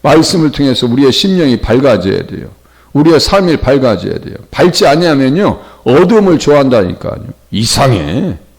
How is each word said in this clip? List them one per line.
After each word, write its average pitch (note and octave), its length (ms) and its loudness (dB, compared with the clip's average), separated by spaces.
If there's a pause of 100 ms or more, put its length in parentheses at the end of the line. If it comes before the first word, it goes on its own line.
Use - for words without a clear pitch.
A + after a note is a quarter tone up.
말씀을 D#3 500 2
통해서 B2+ 360 -2
우리의 B2+ 240 2
심령이 E3 500 0
밝아져야 A2 640 0
돼요. - 240 -14 (440)
우리의 D3+ 260 4
삶이 F3+ 380 0
밝아져야 A2 640 -2
돼요. - 160 -14 (140)
밝지 F3 380 0
아니하면요, D3 720 0 (240)
어둠을 F3+ 560 4
좋아한다니까요. B2 840 0 (260)
이상해. A2+ 880 -2 (220)